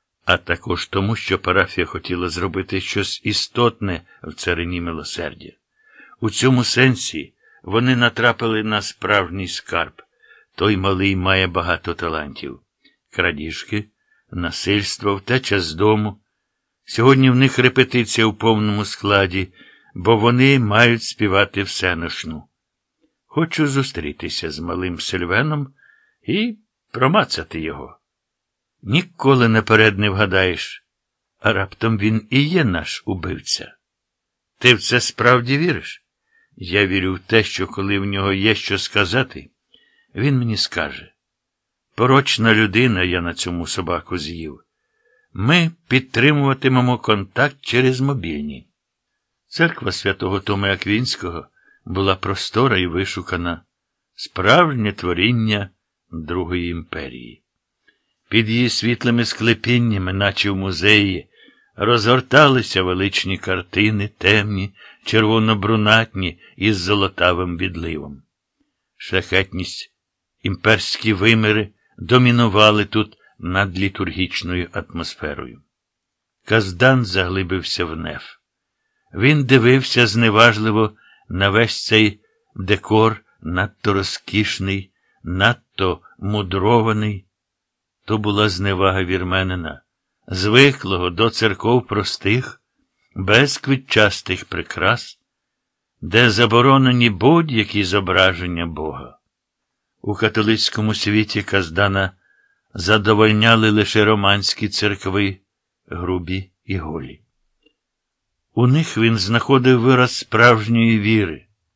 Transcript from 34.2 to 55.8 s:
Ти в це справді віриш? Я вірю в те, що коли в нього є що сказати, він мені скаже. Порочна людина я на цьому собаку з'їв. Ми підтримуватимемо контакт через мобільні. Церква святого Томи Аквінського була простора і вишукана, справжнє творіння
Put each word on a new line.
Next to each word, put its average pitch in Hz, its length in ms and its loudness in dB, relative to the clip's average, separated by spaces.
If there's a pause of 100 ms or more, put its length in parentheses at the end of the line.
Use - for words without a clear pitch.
Ти 123 160 6
в 101 60 -4
це 120 200 0
справді 123 580 0
віриш? 156 460 -4 (520)
Я 95 300 0
вірю 92 280 -2
в 90 40 -8
те, 110 240 2
що 95 240 -6
коли 98 320 -4
в 98 60 -4
нього 98 280 -2
є 101 220 0
що 98 240 -6
сказати, - 720 -2 (640)
він 131 240 0
мені 117 180 -2
скаже. - 560 -6 (800)
Порочна 131 600 2
людина 107 480 2
я 87 180 -2
на 85 140 -6
цьому 87 320 -6
собаку 87 520 -6
з'їв. 78 420 -12 (720)
Ми 165 380 0 (180)
підтримуватимемо 131 1120 2
контакт 113 600 -2
через 127 400 0
мобільні. 80 680 -6 (800)
Церква 160 440 -2
святого 95 480 -2
Томи 98 320 -2
Аквінського 95 720 -4 (380)
була 95 320 -2
простора 104 640 -2
і 90 80 0
вишукана, 87 760 -6 (520)
справжнє 120 800 2
творіння 104 800 0 (400)